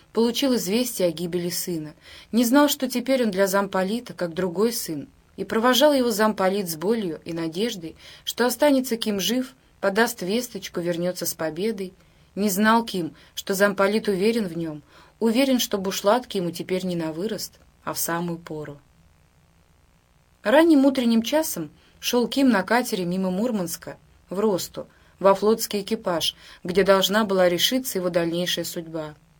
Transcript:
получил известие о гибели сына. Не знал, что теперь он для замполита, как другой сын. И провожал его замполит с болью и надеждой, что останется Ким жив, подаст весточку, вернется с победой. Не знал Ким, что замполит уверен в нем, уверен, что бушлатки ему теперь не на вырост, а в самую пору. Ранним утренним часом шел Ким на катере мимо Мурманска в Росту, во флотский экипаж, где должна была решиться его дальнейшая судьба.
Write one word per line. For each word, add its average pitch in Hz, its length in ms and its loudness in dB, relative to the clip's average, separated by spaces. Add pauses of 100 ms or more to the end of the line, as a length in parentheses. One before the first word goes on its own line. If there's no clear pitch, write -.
(140)
получил 233 420 2
известие 196 540 0
о - 20 -2
гибели 175 380 -4
сына. 165 440 -6 (380)
Не 233 140 2
знал, 285 240 6
что 262 200 -4
теперь 254 360 0
он 220 60 0
для 196 160 2
замполита, 196 640 -2
как 175 200 -6
другой 185 380 0
сын. 156 380 -8 (260)
И - 80 -8
провожал 254 500 4
его 240 180 2
замполит 196 580 2
с 165 60 -6
болью 180 500 -2
и 170 80 -8
надеждой, 165 600 -6 (300)
что - 200 0
останется 254 520 2
Ким 214 220 -2
жив, 254 340 -2 (260)
подаст 220 420 0
весточку, 196 600 -4
вернется 175 440 -4
с - 80 -6
победой. 185 600 -6 (420)
Не 202 140 0
знал 220 360 4
Ким, 170 300 -4 (200)
что - 180 -6
замполит 202 540 2
уверен 208 400 0
в 160 100 -8
нем, 156 240 -6 (380)
уверен, 247 400 2
что - 180 -2
бушлатки 196 600 0
ему 175 140 -2
теперь 180 340 -6
не 180 100 -4
на 160 160 -4
вырост, 185 480 -8 (240)
а 156 100 -8
в 156 60 -8
самую 170 380 -4
пору. 151 420 -14 (1600)
Ранним 285 420 6
утренним 240 360 4
часом 226 480 -2 (300)
шел 240 280 0
Ким 269 220 4
на 196 140 4
катере 220 420 0
мимо 185 260 -2
Мурманска 185 680 -4 (320)
в 185 100 -6
Росту, 202 480 -2 (320)
во 190 160 6
флотский 214 460 0
экипаж, 196 540 -2 (280)
где 180 200 2
должна 196 420 4
была 185 240 4
решиться 196 480 -2
его 180 120 -2
дальнейшая 170 560 -2
судьба. 160 500 -10 (240)